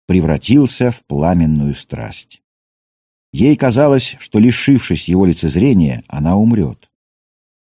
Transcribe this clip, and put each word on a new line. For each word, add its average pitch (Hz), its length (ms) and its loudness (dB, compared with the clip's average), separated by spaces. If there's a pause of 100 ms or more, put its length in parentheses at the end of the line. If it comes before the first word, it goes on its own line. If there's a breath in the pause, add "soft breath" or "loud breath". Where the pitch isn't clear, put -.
превратился 95 840 0
в - 140 -14
пламенную 76 680 -2
страсть. - 640 -16 (920)
Ей 143 220 2
казалось, 135 640 0
что, - 200 -2
лишившись 120 680 2
его 92 180 2
лицезрения, 82 800 0
она 76 280 -2
умрет. 104 540 -2 (880)